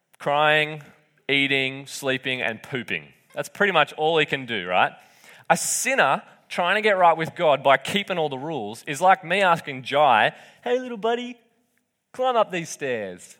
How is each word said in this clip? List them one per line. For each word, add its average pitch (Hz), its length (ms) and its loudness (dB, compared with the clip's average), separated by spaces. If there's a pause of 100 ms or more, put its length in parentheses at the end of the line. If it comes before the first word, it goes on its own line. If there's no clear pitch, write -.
(180)
crying, 151 640 2 (480)
eating, 135 560 0
sleeping, 131 560 -4
and 110 200 -6
pooping. 90 480 -8 (220)
That's - 160 -8
pretty 196 240 -2
much 151 220 2
all 156 240 0
he 151 80 2
can 135 180 -6
do, 110 220 -6
right? 90 260 2 (560)
A 170 80 4
sinner 196 680 0 (280)
trying 180 240 -2
to 214 80 0
get 208 160 2
right 170 180 4
with 160 180 -6
God 147 280 2
by 135 160 6
keeping 196 400 -4
all 156 100 -2
the 135 80 -8
rules 127 500 -8
is 143 140 -8
like 185 240 4
me 180 160 0
asking 160 440 0
Jai, 135 480 4 (300)
"Hey, 247 160 -2
little 247 200 -8
buddy, 240 400 -4 (760)
climb 254 240 -2
up 214 140 2
these 175 180 -6
stairs." 107 720 -8